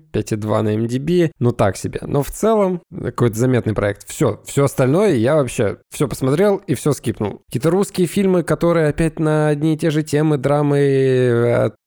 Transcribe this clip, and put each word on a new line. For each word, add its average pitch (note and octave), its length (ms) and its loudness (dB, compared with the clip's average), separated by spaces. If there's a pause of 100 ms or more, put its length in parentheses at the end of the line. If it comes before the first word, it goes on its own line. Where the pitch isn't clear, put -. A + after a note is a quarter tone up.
(120)
пять A2 200 -4
и A2+ 40 0
два G#2+ 280 -2
на G#2+ 100 0
M A2+ 140 -2
D B2 120 -4
B, E3 400 0
ну, A#2+ 120 2
так G#2 260 0
себе. - 240 -8
Но C#3 220 -2
в - 80 -8
целом, G3+ 500 0 (220)
какой-то A2 340 -2
заметный A#2 360 0
проект. G#2 340 -4
Всё, A#2 380 -2
всё - 180 0
остальное C#3+ 520 2
я B2 200 2
вообще A#2+ 420 0 (160)
всё D3 140 -2
посмотрел F3 500 0 (100)
и D3+ 60 0
всё C#3 200 0
скипнул. - 540 -6
Какие-то C#3+ 220 -2
русские F3+ 380 0
фильмы, F#3 360 0
которые E3 440 0
опять D#3 320 -2
на D3+ 300 2
одни D3+ 260 0
и - 20 -12
те E3 140 0
же D3+ 120 0
темы, D3+ 340 0
драмы, C#3+ 420 0
э, B2+ 920 2 (160)